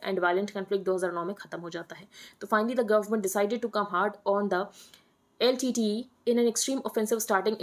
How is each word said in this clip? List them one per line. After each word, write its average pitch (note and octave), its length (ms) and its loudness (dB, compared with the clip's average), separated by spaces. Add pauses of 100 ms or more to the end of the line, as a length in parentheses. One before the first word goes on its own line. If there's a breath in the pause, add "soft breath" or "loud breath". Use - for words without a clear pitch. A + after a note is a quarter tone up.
and F#3+ 140 -2
violent F#3 320 2
conflict F#3+ 300 -2
दो F#3 100 2
हज़ार F3+ 180 0
नौ E3+ 120 -4
में G3 100 -6
ख़त्म E3+ 260 -12
हो E3+ 100 -10
जाता E3+ 260 -12
है। F3+ 100 -20 (340 loud breath)
तो G3+ 120 -12
finally A3+ 260 2
the B3 140 4
government G#3+ 340 2
decided G#3 380 0
to A3 120 -4
come G3+ 160 0
hard G3+ 240 0 (160)
on G3+ 200 2
the F3+ 80 2 (800 loud breath)
एलटीटी A#3+ 640 2 (280)
in A#3 100 4
an A#3+ 80 4
extreme C4 300 0 (100)
offensive A3 340 0
starting G#3 380 2